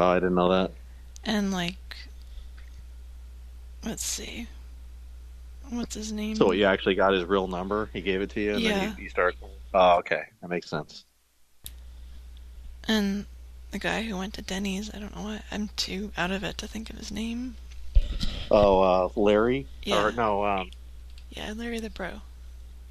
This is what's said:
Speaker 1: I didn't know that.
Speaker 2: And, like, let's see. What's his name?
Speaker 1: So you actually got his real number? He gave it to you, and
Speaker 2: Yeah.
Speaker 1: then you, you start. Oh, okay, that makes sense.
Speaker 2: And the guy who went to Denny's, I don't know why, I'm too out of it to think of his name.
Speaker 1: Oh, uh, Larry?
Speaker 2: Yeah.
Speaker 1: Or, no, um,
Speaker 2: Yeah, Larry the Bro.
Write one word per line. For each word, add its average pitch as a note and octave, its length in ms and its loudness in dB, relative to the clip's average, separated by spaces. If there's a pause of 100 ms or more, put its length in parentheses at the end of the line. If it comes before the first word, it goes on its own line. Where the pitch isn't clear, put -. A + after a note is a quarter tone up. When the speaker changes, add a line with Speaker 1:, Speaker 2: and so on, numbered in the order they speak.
Speaker 1:
I F2+ 60 6
didn't F2+ 200 4
know F2+ 140 6
that. F#2 220 4 (520)
Speaker 2:
And, G#3 280 0
like, F3+ 460 -6 (1900)
let's A3 180 -6
see. - 440 -6 (1200)
What's A#3+ 240 -4
his G#3+ 180 -8
name? G#3+ 240 -4
Speaker 1:
So D3+ 160 8
you G2 140 6
actually F#2+ 300 4
got G2 180 6
his F#2 120 4
real F#2+ 220 4
number? G2 460 -2
He G2+ 80 -6
gave F#2+ 200 0
it G2+ 100 -2
to A2 100 -4
you, G#2 120 2
and G#2 80 0
Speaker 2:
Yeah. A3 80 2 (100)
Speaker 1:
then F#3+ 180 -2
you, - 60 -12
you F#2+ 60 -10
start. F2+ 260 2 (380)
Oh, F#2 240 8
okay, D#2+ 260 -2 (180)
that F2 80 -12
makes F2 200 -4
sense. - 360 -8 (1800)
Speaker 2:
And G3+ 380 2 (460)
the G3+ 80 -6
guy F3 240 -2
who A3 140 -6
went F#3+ 180 -6
to - 60 -10
Denny's, G3 540 -4
I G3+ 40 -10
don't G#3 160 -12
know F3 80 -8
why, G#3+ 180 -8 (100)
I'm G#3 240 -4
too G3+ 420 -4
out F3 140 -2
of G3 120 -2
it E3 160 -6
to G#3 80 -10
think A3 220 -10
of - 80 -12
his - 140 -10
name. A#3 440 -6 (920)
Speaker 1:
Oh, G2+ 320 10
uh, F#2 340 6
Larry? A2+ 520 6 (160)
Speaker 2:
Yeah. G#2 240 4
Speaker 1:
Or, G#2 40 4
no, G#2+ 340 2
um, G2 260 0 (580)
Speaker 2:
Yeah, - 260 -8
Larry A#3 240 -6
the A3 120 -8
Bro. - 300 -8 (680)